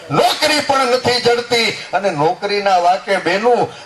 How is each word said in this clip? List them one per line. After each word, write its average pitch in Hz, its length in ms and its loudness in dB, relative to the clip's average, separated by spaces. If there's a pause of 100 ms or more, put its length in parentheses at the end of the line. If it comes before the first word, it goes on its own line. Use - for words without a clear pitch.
(100)
નોકરી 302 500 2
પણ 269 260 0
નથી 247 340 0
જડતી. 240 480 0 (240)
અને 190 180 0
નોકરીના 190 680 0
વાકે 190 380 0
બેનું, 196 460 0 (240)